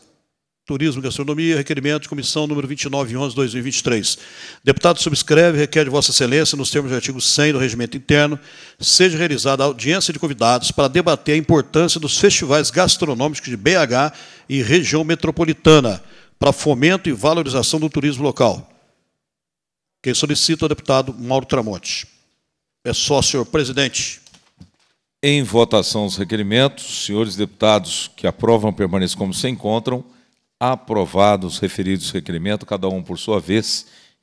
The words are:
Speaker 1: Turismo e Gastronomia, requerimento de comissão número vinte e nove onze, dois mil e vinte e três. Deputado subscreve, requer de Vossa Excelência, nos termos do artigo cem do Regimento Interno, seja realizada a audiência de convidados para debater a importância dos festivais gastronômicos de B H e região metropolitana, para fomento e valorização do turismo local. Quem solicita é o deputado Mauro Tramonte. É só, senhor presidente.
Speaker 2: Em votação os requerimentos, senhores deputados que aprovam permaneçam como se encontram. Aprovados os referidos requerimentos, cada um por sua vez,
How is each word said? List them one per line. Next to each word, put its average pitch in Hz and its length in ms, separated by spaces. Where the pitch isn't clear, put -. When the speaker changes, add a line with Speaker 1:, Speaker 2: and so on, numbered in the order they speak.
Speaker 1:
Turismo 143 360
e - 20
Gastronomia, 147 540
requerimento 143 460
de - 60
comissão 151 380
número 147 180
vinte 135 180
e 143 60
nove 131 280
onze, 131 180
dois 127 180
mil 127 60
e 120 40
vinte - 160
e - 40
três. 113 340
Deputado 165 340
subscreve, 160 600
requer 151 260
de 135 60
Vossa 131 220
Excelência, 139 440
nos 139 160
termos 143 180
do 127 60
artigo 127 240
cem 147 320
do 135 80
Regimento 120 380
Interno, 147 420
seja 180 380
realizada 139 440
a 135 40
audiência 147 480
de 147 60
convidados 123 520
para - 160
debater 165 480
a - 20
importância 160 600
dos 151 180
festivais 151 540
gastronômicos 151 760
de 123 80
B 139 180
H 143 380
e 135 160
região 147 400
metropolitana, 156 1000
para 139 140
fomento 156 560
e - 20
valorização 139 680
do 156 120
turismo 143 340
local. 127 480
Quem 127 120
solicita 151 500
é 165 40
o - 20
deputado 135 440
Mauro 123 320
Tramonte. 110 600
É 120 80
só, 143 280
senhor 120 240
presidente. 135 760
Speaker 2:
Em 143 220
votação 107 600
os 95 100
requerimentos, 107 880
senhores 104 300
deputados 101 800
que - 100
aprovam 107 460
permaneçam 92 460
como 95 160
se 113 160
encontram. 117 560
Aprovados 101 960
os - 40
referidos 95 520
requerimentos, 90 540
cada 95 220
um 95 160
por 85 160
sua 107 180
vez, 92 480